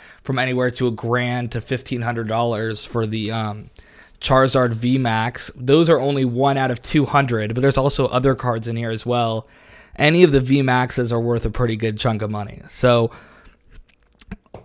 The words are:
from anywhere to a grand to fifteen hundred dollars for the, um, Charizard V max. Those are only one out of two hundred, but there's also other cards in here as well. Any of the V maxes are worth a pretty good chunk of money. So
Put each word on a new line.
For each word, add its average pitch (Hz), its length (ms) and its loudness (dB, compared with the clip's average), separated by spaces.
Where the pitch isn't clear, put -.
from 131 140 -4
anywhere 127 340 0
to 123 160 -2
a 120 40 0
grand 123 640 -4
to 117 80 -4
fifteen 123 400 -6
hundred 117 260 -4
dollars 113 560 -2
for 117 220 -2
the, 110 260 -4
um, 107 380 -6
Charizard 131 520 2
V 123 260 0
max. 117 560 -2
Those 143 360 4
are 156 100 6
only 139 240 0
one 120 340 0
out 131 140 0
of 120 100 -6
two 151 220 2
hundred, 120 500 0
but 120 60 -2
there's 135 180 4
also 135 300 0
other 127 280 2
cards 117 340 -4
in 113 80 -4
here 117 120 -4
as 110 160 -6
well. 117 440 -2
Any 160 260 6
of 160 80 6
the 139 80 4
V 135 220 2
maxes 127 500 0
are 117 80 0
worth 117 260 0
a 117 40 -2
pretty 113 260 -2
good 110 220 -4
chunk 107 240 -2
of 107 100 -4
money. 104 380 -8
So 120 420 2